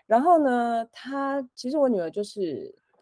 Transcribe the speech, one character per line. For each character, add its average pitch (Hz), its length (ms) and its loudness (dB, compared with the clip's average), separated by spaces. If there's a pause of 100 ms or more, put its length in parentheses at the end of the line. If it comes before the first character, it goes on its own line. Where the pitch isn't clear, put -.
然 226 140 4
后 339 240 6
呢， 233 480 0
他， 277 500 -6 (120)
其 247 160 -10
实 302 80 -2
我 269 100 4
女 220 120 2
儿 165 100 -4
就 208 120 -6
是 160 500 -6 (280)